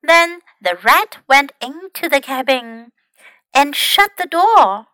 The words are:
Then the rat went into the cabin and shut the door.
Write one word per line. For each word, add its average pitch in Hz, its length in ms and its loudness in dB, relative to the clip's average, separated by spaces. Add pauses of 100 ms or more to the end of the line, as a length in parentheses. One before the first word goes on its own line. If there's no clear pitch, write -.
Then 339 420 0 (180)
the - 140 -2
rat 294 520 0
went 277 240 2 (100)
into 330 480 -10
the 277 120 0
cabin 254 720 -6 (600)
and 285 220 2
shut - 420 -2
the 359 100 -6
door. 330 680 2